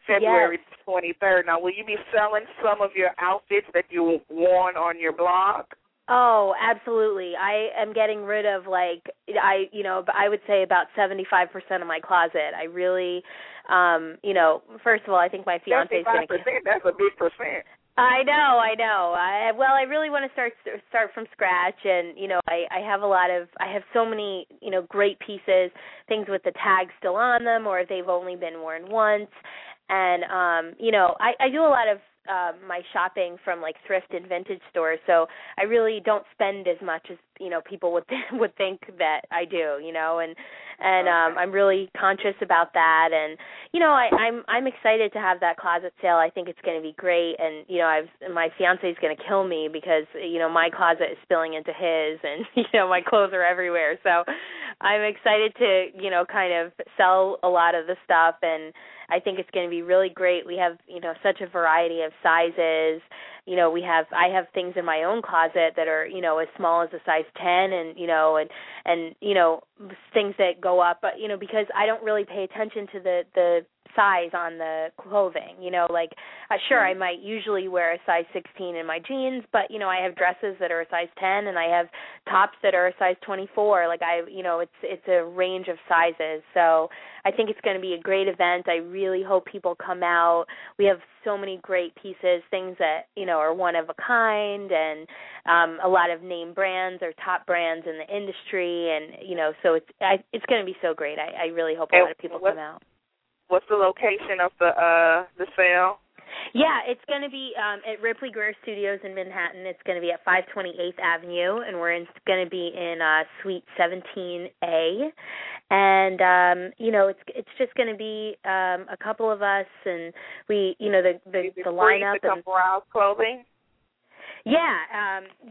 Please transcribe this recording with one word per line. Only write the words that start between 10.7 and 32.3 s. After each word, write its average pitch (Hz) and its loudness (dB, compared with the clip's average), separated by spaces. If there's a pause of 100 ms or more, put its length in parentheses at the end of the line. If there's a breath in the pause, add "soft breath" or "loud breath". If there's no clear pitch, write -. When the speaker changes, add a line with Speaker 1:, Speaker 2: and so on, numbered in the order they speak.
Speaker 2:
seventy-five 190 0
percent 185 -6
of 170 -8
my 160 -6
closet. 165 0
I 160 -8
really, 180 -2 (460 loud breath)
um, 170 4
you 202 -2
know, 160 4 (200)
first 220 2
of 202 0
all, 180 6
I 180 2
think 190 -8
my 175 -2
fiance 170 0
is 175 0
gonna 226 0
Speaker 1:
Seventy-five 180 -4
percent, 254 -4
that's 202 0
a 175 4
big 196 0
percent. 170 -4 (340 soft breath)
Speaker 2:
I 254 4
know, 285 4
I 220 2
know. 196 0
I, 202 0
well, 262 4
I 269 4
really 302 -2
wanna 277 -2
start, 240 -4 (380)
start 226 -2
from 220 -12
scratch, 185 -2
and, 175 -2
you 196 -10
know, 180 -2
I, 170 -2
I 185 -6
have 202 -2
a 202 0
lot 185 4
of, 175 -2 (100)
I 190 -6
have 196 -6 (100)
so 233 2
many, 208 -8 (140)
you 220 -10
know, 185 -2
great 202 0
pieces, 185 0 (380 loud breath)
things 214 -2
with 196 -4
the 180 -2 (100)
tags 185 2
still 185 -2
on 240 2
them, 226 0
or 180 -2
they've 185 -6
only 180 -2
been 165 -10
worn 165 -10
once. 214 2 (560 loud breath)
And, 185 2
um, 170 -2
you 226 0
know, 190 4
I, 247 2
I 269 2
do 294 0
a 311 6
lot 240 4
of, 202 0 (280)
uh, 180 -4 (140)